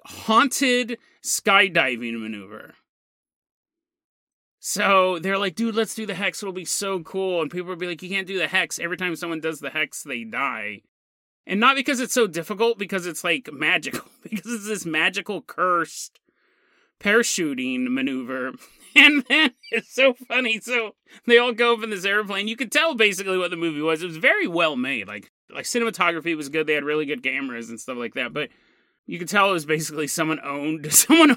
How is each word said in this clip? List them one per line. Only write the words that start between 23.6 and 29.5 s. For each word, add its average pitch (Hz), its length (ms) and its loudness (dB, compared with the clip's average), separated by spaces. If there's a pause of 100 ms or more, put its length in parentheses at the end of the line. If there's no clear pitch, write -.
was. 160 220 0
It - 20 -6
was 165 120 -8
very 320 280 2
well 165 300 2
made. 123 320 -4
Like, 104 240 -12 (200)
like, 135 140 -10
cinematography 170 720 0
was 147 100 -8
good. 151 200 -2
They 151 80 2
had 143 80 -2
really 151 240 -2
good 131 160 -6
cameras 127 480 -6
and 113 80 -12
stuff 127 180 -10
like 117 160 -8
that. 123 200 -6
But 147 160 -6 (580)
you 170 100 -8
could 170 120 -8
tell 202 200 4
it 196 40 2